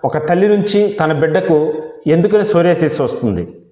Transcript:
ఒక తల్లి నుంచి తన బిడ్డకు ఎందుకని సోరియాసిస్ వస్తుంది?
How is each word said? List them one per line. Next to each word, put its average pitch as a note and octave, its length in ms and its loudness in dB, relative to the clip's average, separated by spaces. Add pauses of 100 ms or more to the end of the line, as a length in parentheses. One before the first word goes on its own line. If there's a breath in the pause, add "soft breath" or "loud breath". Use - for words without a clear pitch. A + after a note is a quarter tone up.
ఒక D3 240 -4
తల్లి F#3 200 2
నుంచి G3+ 520 0
తన D#3 120 0
బిడ్డకు D#3 640 0 (320)
ఎందుకని G3 380 2
సోరియాసిస్ E3+ 560 0
వస్తుంది? F#2+ 480 -4 (240)